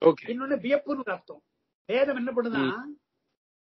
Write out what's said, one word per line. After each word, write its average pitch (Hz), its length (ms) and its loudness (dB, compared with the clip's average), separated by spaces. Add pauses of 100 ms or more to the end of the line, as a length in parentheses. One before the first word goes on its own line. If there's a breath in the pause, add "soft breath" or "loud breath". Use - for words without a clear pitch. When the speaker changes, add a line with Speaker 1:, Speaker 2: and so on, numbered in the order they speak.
Speaker 1:
ஓகே. 160 200 6
Speaker 2:
இன்னொன்னு 262 340 -4
வியப்புன்னு 277 400 0
ஒரு 233 120 -8
அர்த்தம். - 320 -12 (420)
வேதம் 269 300 2
என்ன 247 160 -4
பண்ணுதா? 233 540 -2
Speaker 1:
ம். 294 120 -16 (760)